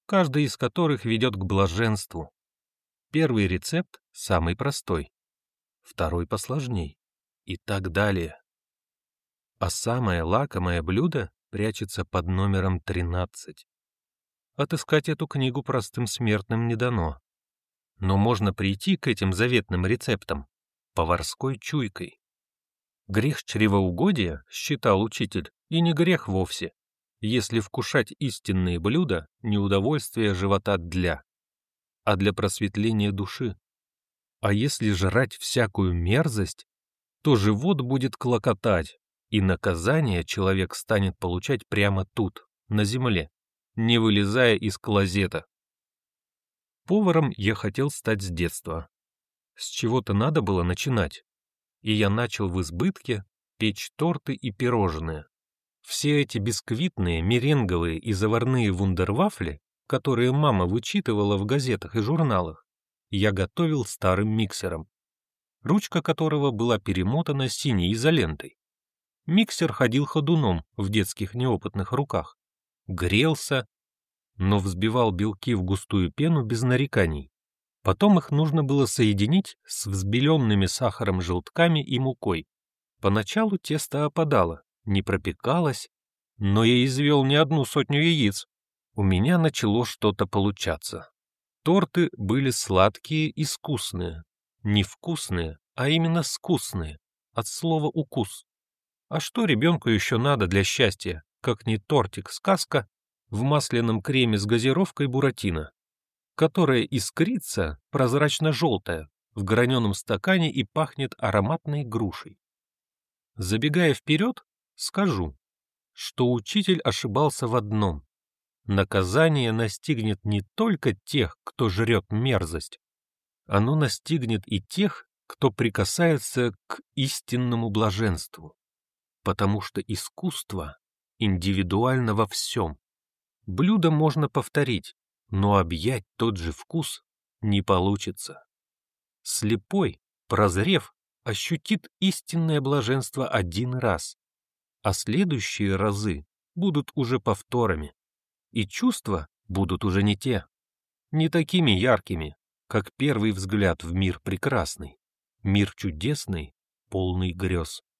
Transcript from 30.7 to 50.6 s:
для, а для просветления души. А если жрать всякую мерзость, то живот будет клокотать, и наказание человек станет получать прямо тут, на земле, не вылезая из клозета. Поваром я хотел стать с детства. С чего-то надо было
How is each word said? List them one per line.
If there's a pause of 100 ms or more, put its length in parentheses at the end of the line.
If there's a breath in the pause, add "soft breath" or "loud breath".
для, (800)
а
для
просветления
души. (840)
А
если
жрать
всякую
мерзость, (560)
то
живот
будет
клокотать, (300)
и
наказание
человек
станет
получать
прямо
тут, (220)
на
земле, (460)
не
вылезая
из
клозета. (1400)
Поваром
я
хотел
стать
с
детства. (640)
С
чего-то
надо
было